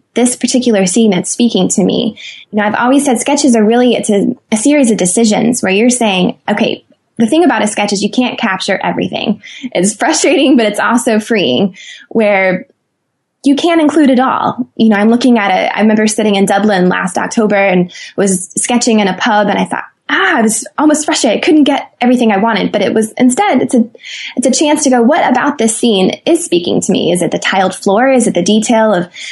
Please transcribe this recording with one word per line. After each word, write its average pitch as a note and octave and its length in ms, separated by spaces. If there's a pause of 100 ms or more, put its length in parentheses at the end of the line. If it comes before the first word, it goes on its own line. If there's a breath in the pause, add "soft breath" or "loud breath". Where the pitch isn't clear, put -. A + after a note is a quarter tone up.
(140)
this B3 200
particular A#3+ 500
scene A3 260
that's F3+ 200
speaking G#3+ 380
to F#3 160
me?" G#3+ 340 (320 loud breath)
You G#3 80
know, G#3 80
I've G#3+ 80
always C#4 300
said B3 140
sketches C#4+ 360
are A3 100
really, A#3+ 300
it's - 160
a, G3+ 240 (160)
a A3+ 60
series C#4 340
of G#3+ 80
decisions F#3+ 640
where F#3+ 100
you're A3 180
saying, G3+ 480 (120)
"Okay, - 340 (320)
the A3+ 100
thing D#4 180
about A3+ 180
a G#3 60
sketch G#3 240
is G3 100
you G#3 80
can't B3+ 280
capture F#3+ 440
everything." - 600 (200 loud breath)
It's G3+ 320
frustrating, C#4+ 640
but A3+ 100
it's G#3 140
also A3+ 400
freeing, F3+ 560 (320 loud breath)
where F#3+ 580 (800)
you C#4 120
can't E4 240
include D4+ 280
it C4 100
all. - 560
You A3+ 140
know, G#3+ 80
I'm G#3 140
looking A#3+ 280
at G3+ 120
it. F#3 260
I G3+ 60
remember G#3+ 240
sitting G#3+ 280
in G3 120
Dublin G3+ 420
last F#3 300
October G#3+ 380
and F#3 360 (240 loud breath)
was F#3+ 340 (100)
sketching A#3 400
in G3+ 60
a F#3 120
pub, G#3 300
and G3 100
I F#3 80
thought, - 180 (240)
"Ah, F4 300
I - 20
was A3 260 (120)
almost D4+ 260
frustrated. C#4 380
I - 20
couldn't D4+ 200
get - 360
everything A#3+ 320
I G3 60
wanted." G3+ 340
But G#3 80
it F#3+ 140
was, A3 180
instead, C4 480
it's - 140
a, A3+ 120 (500 loud breath)
it's B3+ 100
a C4 40
chance D4 340
to C4+ 60
go, B3 120
"What C#4+ 280
about C#4 280
this A3+ 180
scene F#3+ 480
is E4 180
speaking F3 380
to - 100
me? E3 220
Is F3+ 80
it F3 120
the - 60
tiled F#3+ 360
floor? G#3+ 360
Is B3 160
it - 60
the F3 100
detail A3 520
of, F3 140 (240 loud breath)